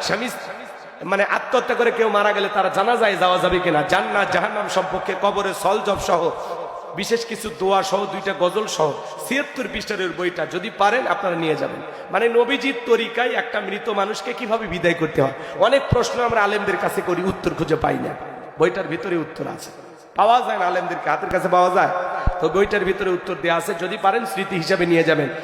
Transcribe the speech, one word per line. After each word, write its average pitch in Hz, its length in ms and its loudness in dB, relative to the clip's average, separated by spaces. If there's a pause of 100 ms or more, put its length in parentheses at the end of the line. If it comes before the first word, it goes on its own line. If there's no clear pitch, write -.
স্বামী 233 280 -2
স-, - 40 -8 (680)
মানে 196 200 0
আত্মহত্যা 233 520 0
করে 233 160 2
কেউ 226 180 2
মারা 202 220 4
গেলে 202 220 0
তার 190 200 2
জানাজায় 208 440 2
যাওয়া 180 200 4
যাবে 180 220 2
কিনা? 165 220 2
জান্নাত 202 500 2
জাহান্নাম 202 380 0
সম্পর্কে, 185 520 -2
কবরে 196 320 0 (100)
সলজব 208 360 2
সহ, 170 320 2 (640)
বিশেষ 226 300 0
কিছু 214 240 -8 (100)
দোয়া 190 240 4
সহ, 196 220 0
দুইটা 190 340 -4
গজল 180 280 2
সহ 156 260 0 (340)
ছিয়াত্তর 269 460 -2
পৃষ্ঠার 202 280 -4
ওই 185 160 -2
বইটা 175 280 -2
যদি 175 240 -4
পারেন 220 380 2
আপনারা 175 280 0
নিয়ে 160 200 2
যাবেন। 131 260 -4 (300)
মানে 214 180 2
নবীজির 247 460 2 (100)
তরিকায় 240 480 0
একটা 214 260 -2
মৃত 202 300 -6
মানুষকে 208 440 -2
কিভাবে 220 340 -4
বিদায় 170 260 2
করতে 160 280 0
হয়, 135 100 2 (280)
অনেক 254 300 6
প্রশ্ন 240 340 2
আমরা 226 200 2
আলেমদের 202 340 0
কাছে - 240 -2
করি, 180 220 0
উত্তর 185 340 -2
খুঁজে 156 180 0
পাই 147 180 0
না। 127 160 -4 (500)
বইটার 180 280 2
ভিতরে 170 300 -4
উত্তর 151 300 -6
আছে, - 240 -12 (440)
পাওয়া 233 260 6
যায় 220 160 -2
না 185 100 0
আলেমদেরকে, 175 420 -2
হাতের 160 200 0
কাছে 180 180 0
পাওয়া 180 220 6
যায়, 180 200 4 (520)
তো 160 80 2
বইটার 202 360 2
ভিতরে 185 240 0
উত্তর 180 320 -2
দেয়া 170 140 2
আছে, 170 180 -2
যদি 180 240 -6
পারেন 214 280 2
স্মৃতি 190 300 -4
হিসাবে 175 300 2
নিয়ে 165 180 6
যাবেন। 147 260 2 (140)